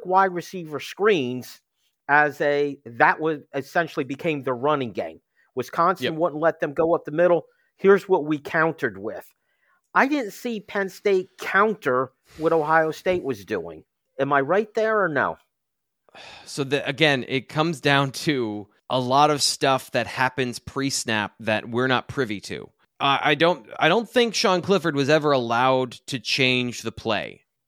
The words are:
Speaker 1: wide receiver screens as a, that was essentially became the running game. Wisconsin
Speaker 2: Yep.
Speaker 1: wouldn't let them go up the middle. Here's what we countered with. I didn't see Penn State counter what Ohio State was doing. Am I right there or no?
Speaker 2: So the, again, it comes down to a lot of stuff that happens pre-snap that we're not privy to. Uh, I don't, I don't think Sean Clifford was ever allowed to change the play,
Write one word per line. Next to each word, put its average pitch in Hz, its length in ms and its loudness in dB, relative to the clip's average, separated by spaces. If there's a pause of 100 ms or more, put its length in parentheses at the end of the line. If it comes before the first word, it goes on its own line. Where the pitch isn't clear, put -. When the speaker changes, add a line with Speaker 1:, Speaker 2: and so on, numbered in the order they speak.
Speaker 1:
wide 185 280 4
receiver 160 460 -10
screens 127 840 -2 (460)
as 147 340 4
a, 143 440 0
that 151 340 2
was 156 220 -2 (120)
essentially 151 500 -4
became 139 400 -4
the 131 100 -2
running 131 380 -2
game. 82 280 -8 (360)
Wisconsin 170 580 0
Speaker 2:
Yep. - 20 -8
Speaker 1:
wouldn't 156 260 -2
let 160 180 2
them 151 140 -4
go 165 200 0
up 156 120 -2
the 147 60 -12
middle. 170 340 2 (320)
Here's 196 300 4
what 165 180 2
we 156 120 -2
countered 151 600 0
with. 98 280 -10 (680)
I 233 140 4
didn't 262 240 -2
see 233 280 -6
Penn 196 300 -4
State 190 400 0 (100)
counter 147 720 0 (260)
what 160 160 0
Ohio 160 380 2
State 180 320 -2
was 107 220 -6
doing. 87 380 -8 (360)
Am 139 140 0
I 139 80 4
right 190 320 0
there 220 280 0
or 180 80 0
no? 110 280 0 (1080)
Speaker 2:
So - 180 -6
the, 135 240 -2
again, 139 400 2
it 131 220 -6
comes 156 320 -2
down 139 300 2
to 110 560 -4 (220)
a 127 100 0
lot 139 320 4
of 139 100 -2
stuff - 500 0
that 117 160 -2
happens 127 520 -2
pre-snap 120 800 -4
that 107 300 -2
we're 123 180 0
not 123 200 0
privy 110 340 -6
to. - 280 -12 (300)
Uh, 139 220 0
I 151 140 2
don't, 156 320 0 (120)
I 156 100 4
don't 208 200 0
think 233 260 0
Sean 185 260 2
Clifford 160 340 0
was 139 140 2
ever 151 220 4
allowed 127 640 2 (140)
to 131 120 -6
change 127 640 0
the 113 100 -8
play, 73 500 -6 (260)